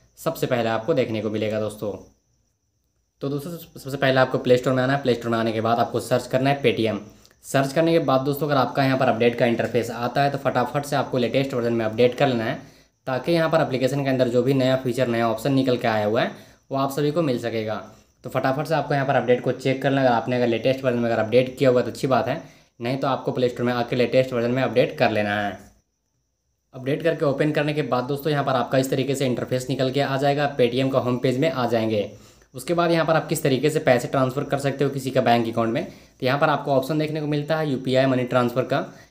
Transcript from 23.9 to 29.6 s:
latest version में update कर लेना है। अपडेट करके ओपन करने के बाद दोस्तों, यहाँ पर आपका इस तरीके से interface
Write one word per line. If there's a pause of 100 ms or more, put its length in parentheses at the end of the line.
latest
version
में
update
कर
लेना
है। (1120)
अपडेट
करके
ओपन
करने
के
बाद
दोस्तों,
यहाँ
पर
आपका
इस
तरीके
से
interface